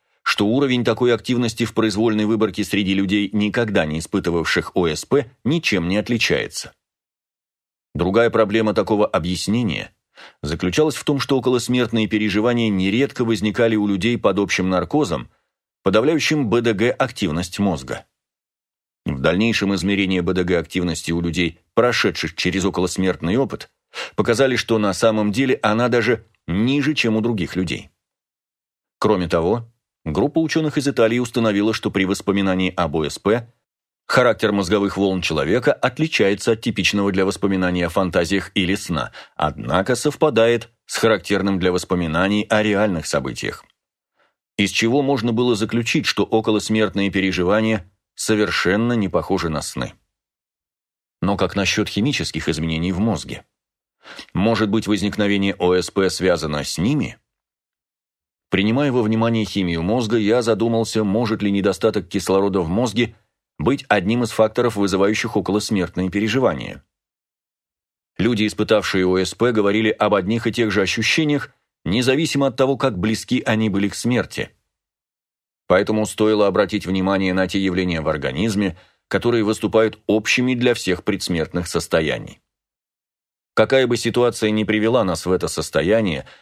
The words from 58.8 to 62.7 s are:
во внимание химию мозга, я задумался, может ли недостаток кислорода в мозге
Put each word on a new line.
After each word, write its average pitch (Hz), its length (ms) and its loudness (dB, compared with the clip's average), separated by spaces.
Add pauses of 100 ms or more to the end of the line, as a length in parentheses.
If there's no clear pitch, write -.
во 123 100 2
внимание 113 420 2
химию 90 380 -2
мозга, 113 360 0
я 113 260 2
задумался, 113 600 0
может 104 380 0
ли 101 100 0
недостаток 101 560 0
кислорода 98 540 0
в 80 80 -4
мозге 117 460 0 (420)